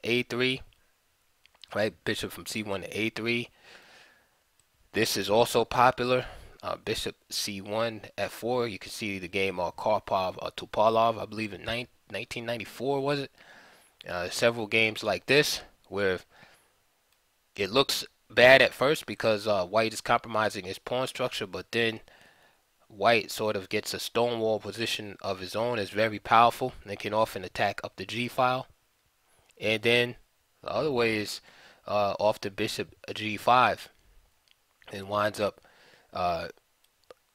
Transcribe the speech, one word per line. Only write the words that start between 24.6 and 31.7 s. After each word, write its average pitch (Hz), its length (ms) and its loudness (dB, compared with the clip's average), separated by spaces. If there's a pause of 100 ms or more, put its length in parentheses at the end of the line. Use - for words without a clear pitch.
of 95 180 -6
his 92 160 -8
own, 117 240 0
is 95 120 -4
very 107 280 0
powerful, 117 540 6 (120)
and 101 140 -8
can 104 140 -4
often 110 320 0
attack 101 400 -2
up - 100 -12
the 95 100 -10
G 110 220 -6
file. 127 400 0 (920)
And 107 200 0
then 120 340 2 (460)
the - 120 -6
other 143 180 0
way 117 240 2
is... 104 240 -4 (480)